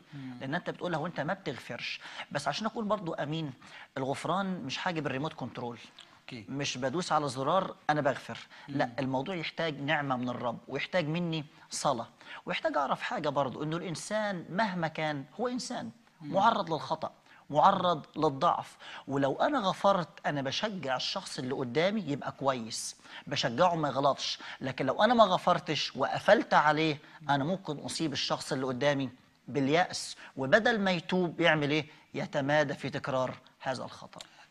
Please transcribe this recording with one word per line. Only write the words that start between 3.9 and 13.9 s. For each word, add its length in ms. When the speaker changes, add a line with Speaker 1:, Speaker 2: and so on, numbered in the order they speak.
Speaker 2:
الغفران 640
مش 160
حاجه 220
بالريموت 320
كنترول. 460
Speaker 1:
اوكي. 280
Speaker 2:
مش 300
بدوس 340
على 160
زرار 480
انا 100
بغفر، 380
لا، 180
Speaker 1:
مم. 120
Speaker 2:
الموضوع 360
يحتاج 460
نعمه 360
من 120
الرب، 300
ويحتاج 400
مني 360
صلاه، 380
ويحتاج 300
اعرف 260
حاجه 260
برضو، 340
انه 140
الانسان 760